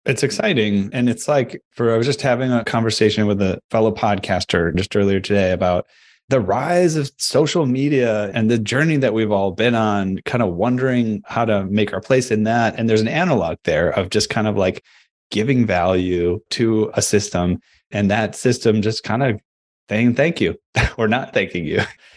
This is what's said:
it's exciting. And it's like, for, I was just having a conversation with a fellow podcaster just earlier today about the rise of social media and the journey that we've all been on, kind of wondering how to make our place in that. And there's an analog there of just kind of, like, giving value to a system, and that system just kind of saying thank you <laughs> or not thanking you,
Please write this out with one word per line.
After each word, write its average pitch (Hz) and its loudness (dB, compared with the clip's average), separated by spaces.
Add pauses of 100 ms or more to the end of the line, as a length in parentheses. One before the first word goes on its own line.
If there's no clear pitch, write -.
it's 135 -2
exciting. 107 0
And 123 0
it's 117 -4
like, 139 0 (120)
for, 117 0
I 113 2
was 113 0
just 131 -2
having 127 0
a 120 0
conversation 110 2
with 101 0
a 92 0 (100)
fellow 110 2
podcaster 92 -2
just 95 -2
earlier 98 2
today 95 0
about 90 0 (420)
the 131 2
rise 156 0
of 143 -4
social 151 0
media 123 0
and 110 2
the 120 2
journey 143 0
that 120 2
we've 110 0
all 98 2
been 117 0
on, 101 0
kind 120 -2
of 90 0
wondering 120 0
how 117 -2
to 101 0
make 101 0
our 95 -4
place 131 0
in 107 0
that. 113 0
And 113 0
there's 110 4
an 110 2
analog 127 0
there 82 2
of 95 -2
just - 0
kind 107 0
of, 104 -2
like, 95 -2 (480)
giving 131 2
value 90 0 (100)
to 110 0
a 101 0
system, 90 0 (320)
and 104 0
that 107 -2
system 117 0
just 110 -2
kind 123 -2
of 110 -2 (480)
saying 117 2
thank 165 0
you 87 0 (200)
<laughs> 117 0
or 110 0
not 123 -2
thanking 92 -2
you, - -2 (360)